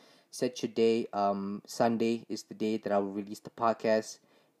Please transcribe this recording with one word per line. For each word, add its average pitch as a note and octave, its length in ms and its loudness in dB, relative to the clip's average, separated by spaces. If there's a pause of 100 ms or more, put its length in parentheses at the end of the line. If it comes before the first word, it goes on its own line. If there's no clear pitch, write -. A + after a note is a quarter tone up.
(300)
set - 340 -4
your A#2+ 80 -4
day. A2+ 400 2
Um, G2+ 540 -2
Sunday A#2 640 2
is G#2 140 -8
the - 100 -18
day A2 240 0
that G#2 160 -2
I G2+ 60 6
will G2 120 0
release G2+ 280 -8
the - 100 -18
podcast. A2 720 0 (400)